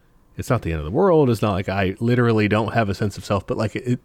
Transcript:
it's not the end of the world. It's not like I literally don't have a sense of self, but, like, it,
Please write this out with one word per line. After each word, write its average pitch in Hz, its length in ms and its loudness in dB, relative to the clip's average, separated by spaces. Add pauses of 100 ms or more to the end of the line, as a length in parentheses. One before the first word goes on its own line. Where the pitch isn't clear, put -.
(360)
it's - 140 -6
not 117 120 0
the 82 100 -4
end 80 80 -4
of 73 40 -8
the 78 80 -8
world. 156 380 4
It's 113 120 0
not 107 100 2
like 95 160 -4
I 95 320 0
literally 117 480 2
don't 107 260 0
have 113 140 2
a 98 60 -2
sense 104 240 -4
of - 60 -12
self, 101 220 -2
but, - 100 -4
like, 110 200 -2
it, 123 280 -2